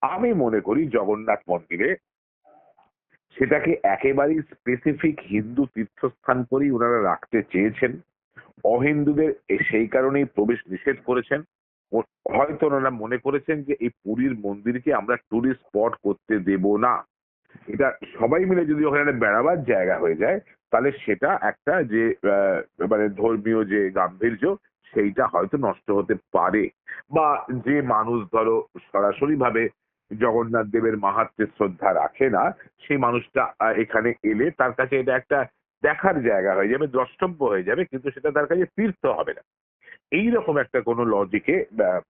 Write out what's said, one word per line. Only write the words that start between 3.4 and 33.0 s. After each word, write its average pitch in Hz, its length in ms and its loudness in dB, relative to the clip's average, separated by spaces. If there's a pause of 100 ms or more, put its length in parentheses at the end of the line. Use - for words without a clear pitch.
একেবারেই 139 580 0
স্পেসিফিক 151 760 -4
হিন্দু 110 460 -2
তীর্থস্থান 123 800 -4
করেই 135 280 0
ওনারা 117 320 0
রাখতে 98 400 -2
চেয়েছেন। 110 560 -2 (640)
অহিন্দুদের 147 680 2 (160)
এ-, 98 140 0
সেই 110 240 0
কারণেই 135 380 0
প্রবেশ 110 420 0
নিষেধ 95 280 -4 (100)
করেছেন। 123 360 -2 (500)
ও-, - 460 -4
হয়তো 147 300 0
ওনারা 135 220 0
মনে 117 280 -6
করেছেন 143 460 -4
যে 139 160 -4
এই 120 100 -2
পুরীর 120 500 -4
মন্দিরকে 107 540 -4
আমরা 110 220 0
টুরিস্ট 120 460 -2
স্পট 113 420 -2
করতে 101 360 -2
দেব 98 380 0
না। 113 280 -2 (640)
এটা 127 300 -2 (220)
সবাই 151 260 2
মিলে 180 200 2
যদি 151 200 2
ওখানে 147 160 2
একটা 143 180 0
বেড়াবার 123 440 2
জায়গা 92 340 2
হয়ে 82 180 0
যায়, 131 240 0 (320)
তাহলে 127 200 2 (140)
সেটা 139 360 0
একটা 151 420 -2
যে, 113 300 0 (100)
আহ, 98 640 0
মানে 107 220 2
ধর্মীয় 110 560 0
যে 98 260 0
গাম্ভীর্য, 101 680 -2 (360)
সেইটা 104 340 0
হয়তো 92 300 -2
নষ্ট 107 340 -4
হতে 101 240 0 (160)
পারে। 92 380 2 (420)
বা 147 340 0 (200)
যে 143 160 2
মানুষ 113 500 0
ধরো 113 340 2 (260)
সরাসরিভাবে 113 800 2 (500)
জগন্নাথ 113 480 2
দেবের 110 300 0
মাহাত্ম্যে 107 480 -2
শ্রদ্ধা 98 480 0
রাখে 80 360 2
না, 117 220 2 (280)
সেই - 180 -2
মানুষটা, 120 600 0